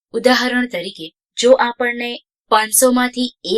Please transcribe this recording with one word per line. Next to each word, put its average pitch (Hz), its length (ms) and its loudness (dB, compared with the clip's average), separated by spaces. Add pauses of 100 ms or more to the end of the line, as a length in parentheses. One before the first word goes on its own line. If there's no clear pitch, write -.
(100)
ઉદાહરણ 247 580 0
તરીકે, 175 380 -10 (300)
જો 233 220 4
આપણને 240 520 -4 (400)
પાંચસો 226 420 2
માંથી 247 380 -2 (160)
એ - 120 0